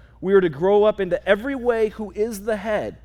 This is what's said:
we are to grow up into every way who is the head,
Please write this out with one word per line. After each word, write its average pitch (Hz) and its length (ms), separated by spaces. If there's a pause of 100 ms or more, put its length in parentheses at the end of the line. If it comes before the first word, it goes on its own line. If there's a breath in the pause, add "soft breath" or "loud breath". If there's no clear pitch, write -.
(200 soft breath)
we 185 140
are 196 60
to 180 80
grow 190 360
up 208 160
into 180 280
every 226 280
way 226 320
who 208 240
is 208 320
the 214 140
head, 185 460